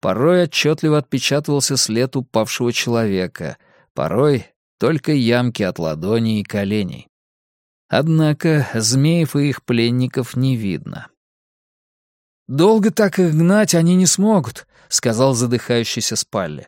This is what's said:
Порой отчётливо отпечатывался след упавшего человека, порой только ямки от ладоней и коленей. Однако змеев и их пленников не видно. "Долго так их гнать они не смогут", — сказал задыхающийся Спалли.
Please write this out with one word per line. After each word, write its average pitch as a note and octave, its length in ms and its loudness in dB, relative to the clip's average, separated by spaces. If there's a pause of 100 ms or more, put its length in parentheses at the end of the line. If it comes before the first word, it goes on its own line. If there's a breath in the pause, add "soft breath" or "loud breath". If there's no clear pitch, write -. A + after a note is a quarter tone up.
Порой D#3 400 2
отчётливо D3+ 540 0
отпечатывался C#3+ 800 -2
след B2 400 -2
упавшего A#2+ 560 -2
человека, F#2+ 840 -2 (360 soft breath)
порой G#2+ 540 0 (300)
только D#3 360 0
ямки A#2+ 500 0
от F2+ 160 -4
ладоней G2+ 640 -2
и - 20 -6
коленей. G2+ 640 -4 (800)
Однако D3+ 880 0
змеев C#3 640 0
и C#3+ 100 0
их C3+ 160 -6
пленников A#2+ 720 -2
не B2+ 220 0
видно. D#2 500 -6 (1400)
"Долго G3 420 4
так G#3 260 0
их F3 160 2
гнать F3+ 420 4
они E3+ 200 4
не F#3 100 4
смогут", — G3 600 0 (220 soft breath)
сказал B2 460 0
задыхающийся A#2 840 -2
Спалли. D#2+ 500 -6